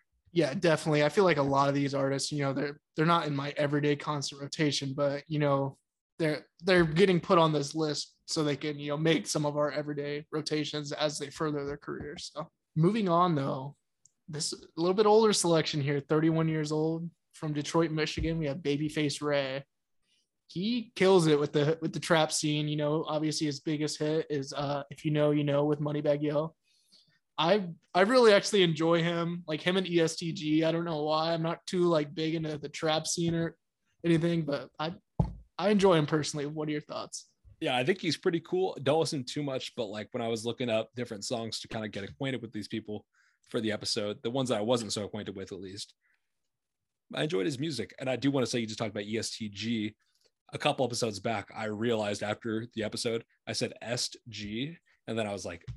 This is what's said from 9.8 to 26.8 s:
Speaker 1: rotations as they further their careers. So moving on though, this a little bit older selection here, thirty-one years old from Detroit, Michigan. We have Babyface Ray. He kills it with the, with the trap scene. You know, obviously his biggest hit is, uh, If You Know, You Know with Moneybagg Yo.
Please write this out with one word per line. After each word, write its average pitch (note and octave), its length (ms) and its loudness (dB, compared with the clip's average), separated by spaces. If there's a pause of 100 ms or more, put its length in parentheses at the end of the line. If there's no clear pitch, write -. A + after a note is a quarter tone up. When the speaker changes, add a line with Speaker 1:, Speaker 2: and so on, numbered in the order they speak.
Speaker 1:
rotations D3+ 600 -4
as D3 260 -2
they C#3+ 120 -8
further D3 340 -4
their C#3+ 140 -8
careers. D3 560 -12
So D#3 140 -10 (260)
moving G3 340 2
on F3 260 4
though, C#3 420 -4 (520)
this D3+ 240 -6
a - 40 -8 (200)
little F3 180 2
bit G#3 120 6
older G#3+ 260 8
selection D#3+ 480 2
here, C#3+ 200 0
thirty-one D#3+ 480 2
years D#3 240 -2
old D#3+ 360 0 (260)
from D#3 180 -6
Detroit, D#3 380 2
Michigan. D#3 480 -2
We D#3+ 80 -2
have C#3 120 -2
Babyface D3 640 -2
Ray. C#3 400 0 (840)
He A3 480 -4
kills F#3 300 6
it D3+ 120 6
with D3 140 -2
the, D3+ 280 2
with D#3+ 120 -4
the D#3+ 80 -6
trap D#3+ 320 2
scene. D3+ 340 0
You D3+ 100 -2
know, D3+ 320 0
obviously D3+ 380 -2
his C#3 140 -4
biggest D3+ 380 -4
hit D3+ 320 -2
is, C#3+ 220 -4
uh, C#3 380 -4
If - 140 -12
You D#3+ 60 0
Know, D3+ 200 4
You D3 140 2
Know C#3+ 200 2
with D3 160 0
Moneybagg D3 420 0
Yo. D3+ 320 0 (840)